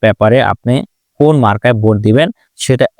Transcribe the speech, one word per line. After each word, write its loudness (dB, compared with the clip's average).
পেপারে 0
আপনি -4
কোন 2
মার্কায় 0
ভোট 2
দিবেন 2
সেটা 0